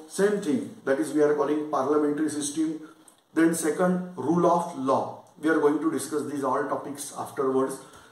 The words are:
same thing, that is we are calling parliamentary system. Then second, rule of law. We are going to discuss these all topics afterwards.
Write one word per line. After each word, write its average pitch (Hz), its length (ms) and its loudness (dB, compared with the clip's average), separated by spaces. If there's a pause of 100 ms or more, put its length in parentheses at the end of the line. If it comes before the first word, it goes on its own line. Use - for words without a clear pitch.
same 202 340 0
thing, 131 340 -2 (100)
that 139 140 2
is 147 140 -4
we 151 80 4
are 147 140 4
calling 147 340 0
parliamentary 147 600 2
system. 156 600 -4 (440)
Then 165 200 4
second, - 640 0
rule 165 320 2
of 135 300 0
law. - 460 -2 (140)
We 156 100 0
are 156 100 4
going 147 200 4
to 160 120 0
discuss 135 400 -4
these 139 120 -6
all 139 240 0
topics 139 480 -8
afterwards. 131 600 -2 (340)